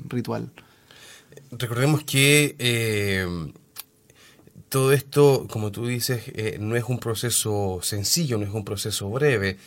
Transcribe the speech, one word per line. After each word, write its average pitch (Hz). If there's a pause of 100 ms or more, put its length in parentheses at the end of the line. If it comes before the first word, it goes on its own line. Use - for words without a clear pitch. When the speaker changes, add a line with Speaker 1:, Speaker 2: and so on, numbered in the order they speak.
Speaker 1:
ritual. 113 (1000)
Speaker 2:
Recordemos 123
que, 143
eh, 107 (1400)
todo 135
esto, 139
como 107
tú 110
dices, 120 (100)
eh, 110
no 110
es 120
un 127
proceso 104
sencillo, 110
no 104
es 98
un 107
proceso 101
breve. 113